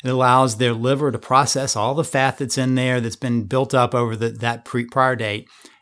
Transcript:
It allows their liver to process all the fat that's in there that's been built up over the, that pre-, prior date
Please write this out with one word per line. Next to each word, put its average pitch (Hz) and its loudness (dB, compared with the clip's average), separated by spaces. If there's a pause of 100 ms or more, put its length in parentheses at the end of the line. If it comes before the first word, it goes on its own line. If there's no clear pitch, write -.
It 127 -4
allows 127 4
their 120 2
liver 135 0
to 123 -4
process 131 0
all 120 -2
the 156 0
fat 135 0
that's 135 -6
in 131 0
there 127 0
that's 113 -6
been 120 -4
built 131 -2
up 123 2
over 117 0
the, 113 -2
that 117 -6
pre-, 120 -4
prior 131 0
date 107 -6 (340)